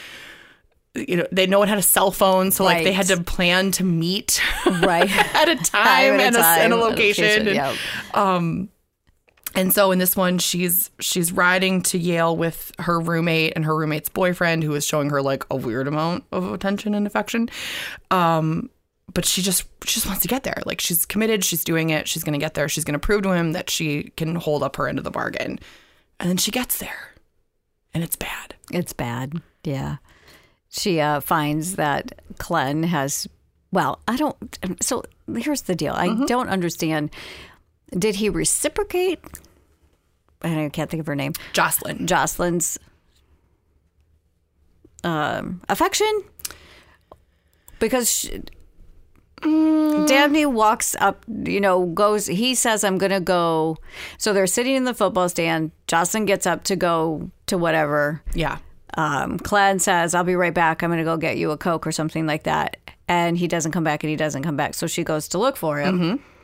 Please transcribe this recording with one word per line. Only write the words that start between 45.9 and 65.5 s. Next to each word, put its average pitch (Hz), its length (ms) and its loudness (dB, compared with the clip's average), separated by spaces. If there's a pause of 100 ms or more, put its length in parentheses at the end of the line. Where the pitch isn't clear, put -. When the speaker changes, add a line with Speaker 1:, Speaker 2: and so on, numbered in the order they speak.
Speaker 2:
Because 233 320 0
she, - 320 -4 (1000)
Speaker 1:
Mm. 311 640 4
Speaker 2:
Dabney 294 380 4
walks 233 560 2
up, 196 260 0
you - 360 -2
know, 185 240 4
goes, 208 400 2
he 240 280 0
says, 220 300 0
"I'm 190 140 2
gonna 190 240 2
go." 165 560 2 (400)
So 214 160 0
they're 190 120 4
sitting 247 280 0
in 262 100 0
the 254 80 -2
football 180 380 0
stand. 165 400 -2 (160)
Jocelyn 180 400 0
gets 190 200 2
up 170 180 0
to 196 120 -2
go 165 540 0 (160)
to 202 100 0
whatever. 151 640 2 (140)
Speaker 1:
Yeah. 156 240 -2 (400)
Speaker 2:
Um, 147 400 -2
Clem 196 400 2
says, 175 360 2
"I'll 175 100 2
be 180 120 2
right 175 160 2
back. 160 300 2
I'm 170 80 0
gonna 165 140 0
go 165 120 0
get 151 220 -2
you 160 140 0
a 151 40 -2
Coke," 165 300 -2
or 156 60 -2
something 160 340 -2
like 156 160 -2
that. 156 340 -2 (320)
And 170 300 2
he 175 100 0
doesn't 165 240 0
come 180 100 0
back, 151 220 0
and 151 60 0
he 151 60 -2
doesn't 151 260 -2
come 151 160 -2
back. 143 160 -2
So - 120 -6
she 165 180 -4
goes 151 240 -2
to - 100 -4
look 262 180 0